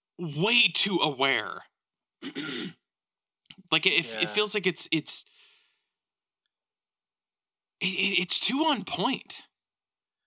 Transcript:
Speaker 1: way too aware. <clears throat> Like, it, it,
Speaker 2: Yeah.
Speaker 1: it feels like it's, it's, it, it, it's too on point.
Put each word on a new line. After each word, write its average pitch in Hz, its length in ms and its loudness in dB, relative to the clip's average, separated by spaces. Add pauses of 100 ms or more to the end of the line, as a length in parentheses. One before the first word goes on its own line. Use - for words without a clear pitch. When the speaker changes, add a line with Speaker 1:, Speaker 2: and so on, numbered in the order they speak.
(180)
Speaker 1:
way 185 500 2
too 190 300 2
aware. 131 640 0 (600)
<clears throat> - 100 -10 (1400)
Like, 156 160 4
it, 185 80 4
it, 160 180 2
Speaker 2:
Yeah. 220 120 -4
Speaker 1:
it - 60 -4
feels 208 240 0
like 196 120 0
it's, - 260 0
it's, - 320 0 (2500)
it, - 60 -2
it, 190 360 0
it's - 180 2
too 277 240 0
on 262 200 0
point. - 580 -4 (840)